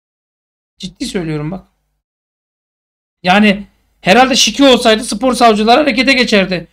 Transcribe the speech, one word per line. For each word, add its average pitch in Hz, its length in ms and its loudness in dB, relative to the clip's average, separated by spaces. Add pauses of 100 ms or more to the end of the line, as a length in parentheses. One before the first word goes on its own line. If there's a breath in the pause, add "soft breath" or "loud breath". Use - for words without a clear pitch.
(800)
Ciddi - 280 -12
söylüyorum 160 440 -8
bak. 190 140 -14 (1600)
Yani 202 440 0 (340)
herhalde 247 360 2
şike 240 280 0
olsaydı 240 400 2
spor 247 300 -4
savcıları 233 460 2
harekete 262 320 0
geçerdi. 190 600 -2